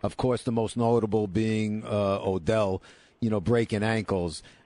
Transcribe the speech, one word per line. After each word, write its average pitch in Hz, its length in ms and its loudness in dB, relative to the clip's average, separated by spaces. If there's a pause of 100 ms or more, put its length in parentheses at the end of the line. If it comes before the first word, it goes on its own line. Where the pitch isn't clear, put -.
of - 160 -4
course, 123 260 0
the 123 80 -2
most 113 260 -2
notable 110 500 2
being, 107 580 0
uh, 101 380 0
Odell, 95 580 0 (380)
you 113 100 0
know, 107 100 2
breaking 107 440 0
ankles. 98 580 -2 (240)